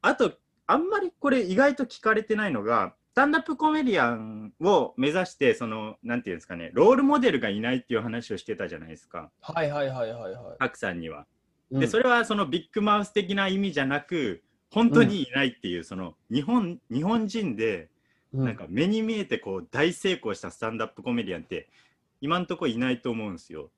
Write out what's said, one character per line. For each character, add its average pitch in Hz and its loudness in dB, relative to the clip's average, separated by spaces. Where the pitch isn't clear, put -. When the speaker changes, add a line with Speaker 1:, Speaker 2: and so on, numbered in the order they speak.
Speaker 1:
あ 269 4
と、 - 2
あ 190 4
ん 311 2
ま 403 0
り 370 -4
こ 277 2
れ 254 2
意 185 -2
外 269 6
と 262 -4
聞 - -16
か 220 2
れ 214 2
て 220 0
な 208 0
い 175 -2
の 113 -2
が、 104 0
ス - -4
タ 262 6
ン 294 2
ダ 311 4
ッ 311 -8
プ 311 -6
コ 311 2
メ 311 0
デ 247 2
ィ 156 4
ア 120 4
ン 110 -8
を 165 4
目 131 2
指 175 2
し - -16
て、 123 4
そ 123 -8
の、 110 -8
な 120 -4
ん 120 -4
て 104 -10
い 90 -4
う - -6
ん - -10
で 82 -12
す - -20
か 92 -10
ね、 82 -10
ロ 175 6
ー 262 6
ル 277 2
モ 277 4
デ 240 4
ル 143 0
が 113 -2
い 101 -2
な 120 0
い 131 -2
っ - -2
て 123 -6
い - 2
う 107 0
話 117 -6
を 95 -6
し - -12
て - -6
た 95 -8
じ 82 -10
ゃ 78 -12
な 80 -16
い 80 -18
で 80 -16
す - -20
か。 82 -14
Speaker 2:
は 160 -6
い 147 -2
は 147 -4
い 135 -2
は 127 -4
い 110 -8
は 113 -12
い - -10
は 98 -14
い。 - -20
Speaker 1:
パ 131 0
ク - -18
さ 101 -4
ん 87 -8
に 80 -8
は。 76 -14
Speaker 2:
う 131 -2
ん。 - 0
Speaker 1:
で、 156 4
そ 214 2
れ 254 4
は 240 4
そ 214 -2
の 202 0
ビ 147 -4
ッ - -14
グ 214 -2
マ 208 4
ウ 202 -4
ス - -18
的 196 0
な 196 0
意 190 0
味 196 0
じ 143 0
ゃ 135 0
な 143 0
く、 131 -4
本 233 4
当 233 8
に 202 2
い - -10
な 135 0
い 135 2
っ 123 -2
て - -8
い 90 -4
う、 87 -4
Speaker 2:
う - -10
ん。 - -12
Speaker 1:
そ 95 -12
の、 92 -8
日 139 0
本、 190 0
日 127 -2
本 220 0
人 196 -4
で、 101 -2
Speaker 2:
う 135 -2
ん。 - 2
Speaker 1:
な 117 0
ん - -8
か 92 -14
目 123 0
に 220 0
見 220 -2
え 202 -4
て - -4
こ 95 -8
う 87 -10
大 151 2
成 185 -2
功 110 -4
し - -16
た 98 -12
ス - -20
タ 113 -4
ン 113 -8
ダ 110 -2
ッ 107 -10
プ - -20
コ 123 -4
メ 120 0
デ 92 -6
ィ 87 -4
ア 82 -8
ン - -14
っ 82 -16
て、 82 -10
今 156 0
ん 180 -2
と 170 -6
こ 165 -2
い 117 -2
な 127 0
い 123 -2
と 131 -4
思 110 -4
う 98 -8
ん - -8
で 85 -12
す - -20
よ。 78 -14